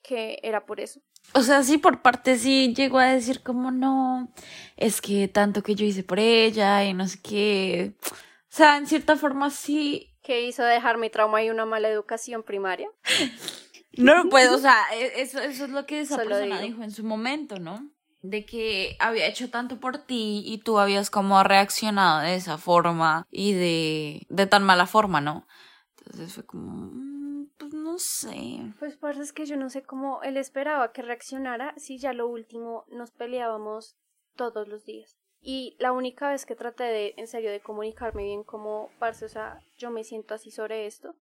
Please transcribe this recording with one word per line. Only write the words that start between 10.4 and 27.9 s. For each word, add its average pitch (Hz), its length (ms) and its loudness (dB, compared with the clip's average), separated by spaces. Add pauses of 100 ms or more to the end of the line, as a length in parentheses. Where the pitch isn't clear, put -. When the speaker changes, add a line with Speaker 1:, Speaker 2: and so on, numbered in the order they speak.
Speaker 1:
hizo 240 220 -4
dejar 233 340 4
mi 220 120 -2
trauma 214 320 2
y 226 80 0
una 226 160 -2
mala 220 220 0
educación 220 540 -4
primaria. 196 460 -6 (1040)
Speaker 2:
No, 320 360 6
pues, 262 220 8
o 254 80 4
sea, 262 180 8 (180)
e-, 240 280 -4
eso, 269 180 -6
eso 269 240 -6
es 254 60 -10
lo 277 160 -6
que 302 140 -6
esa 285 160 -4
Speaker 1:
Solo 226 140 -4
Speaker 2:
persona 202 300 -2
Speaker 1:
digo. 220 120 -8
Speaker 2:
dijo 226 100 -12
en 214 80 -12
su 208 140 -12
momento, 220 540 -6
¿no? 202 300 -12 (340)
De 208 220 -8
que 220 540 -4
había 220 280 0
hecho 247 240 -4
tanto 247 280 -8
por 254 200 -8
ti 214 480 -6
y 220 120 -10
tú 220 200 0
habías 202 320 2
como 196 320 4
reaccionado 196 800 4
de 170 140 0
esa 180 240 -6
forma 170 720 2
y 196 220 0
de, 160 760 -2
de 196 180 2
tan 196 180 6
mala 185 220 6
forma, 196 340 2
¿no? 147 260 -6 (520)
Entonces - 360 -18
fue - 100 -16
como, - 480 -12
mm, 285 680 -10
pues 294 140 -14
no 320 260 -8